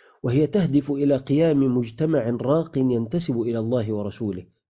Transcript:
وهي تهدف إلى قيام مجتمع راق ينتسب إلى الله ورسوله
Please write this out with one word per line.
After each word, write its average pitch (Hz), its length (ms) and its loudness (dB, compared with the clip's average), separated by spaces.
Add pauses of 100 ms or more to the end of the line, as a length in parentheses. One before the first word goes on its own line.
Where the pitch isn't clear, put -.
(220)
وهي 135 240 2
تهدف 143 440 2
إلى 139 260 2
قيام 139 600 2
مجتمع 123 540 0
راق 139 480 -2
ينتسب 127 600 -2
إلى 117 180 -2
الله 113 340 -2
ورسوله 104 520 -6 (260)